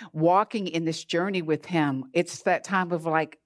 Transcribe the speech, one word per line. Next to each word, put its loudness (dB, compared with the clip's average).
walking 2
in -2
this -4
journey -2
with -2
him. 0
It's -2
that 0
time -2
of, -2
like, 0